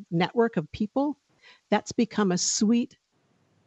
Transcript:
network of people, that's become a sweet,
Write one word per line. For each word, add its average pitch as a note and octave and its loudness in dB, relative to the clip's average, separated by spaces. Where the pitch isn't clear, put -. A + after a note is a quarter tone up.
network G#3 0
of D3+ -4
people, C4+ -4
that's - -2
become G#3 0
a F3+ 0
sweet, - 0